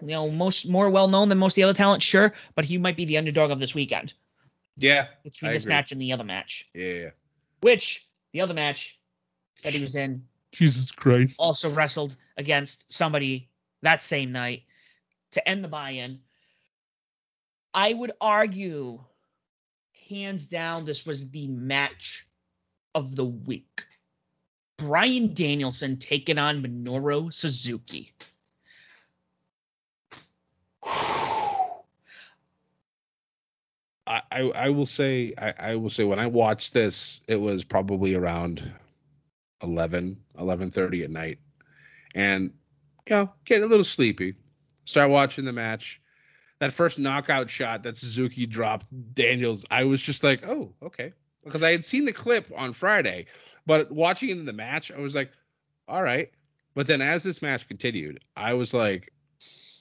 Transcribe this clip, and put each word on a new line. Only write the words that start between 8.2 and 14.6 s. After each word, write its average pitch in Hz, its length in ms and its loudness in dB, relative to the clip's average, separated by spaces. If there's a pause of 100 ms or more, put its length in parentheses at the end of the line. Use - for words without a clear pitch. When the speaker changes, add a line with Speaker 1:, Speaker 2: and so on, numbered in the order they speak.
Speaker 1:
the 156 80 -4
other 175 140 -2
match 147 440 -4 (640)
that 151 120 -4
he 143 80 -2
was 131 120 -6
in 135 300 -4 (280)
Speaker 2:
Jesus 131 380 4
Christ. 127 480 4
Speaker 1:
also 165 300 0
wrestled 147 480 -2 (220)
against 143 520 -2
somebody 139 600 -2 (320)
that 160 200 4
same 135 300 -4
night 123 300 -6 (680)